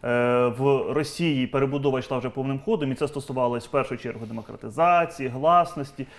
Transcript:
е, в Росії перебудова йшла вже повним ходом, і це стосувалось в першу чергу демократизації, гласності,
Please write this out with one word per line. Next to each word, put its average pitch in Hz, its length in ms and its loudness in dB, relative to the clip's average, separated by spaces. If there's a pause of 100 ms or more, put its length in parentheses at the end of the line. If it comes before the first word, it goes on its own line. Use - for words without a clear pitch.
е, 123 420 2
в 131 460 2
Росії 147 540 0
перебудова 135 520 0
йшла 127 200 -4
вже 123 100 -4
повним 135 360 -4
ходом, 160 280 0
і - 20 -2
це 143 140 -2
стосувалось 127 580 -2
в - 40 -18
першу 131 260 -2
чергу 117 300 -8
демократизації, 135 1000 0
гласності, 147 800 2 (120)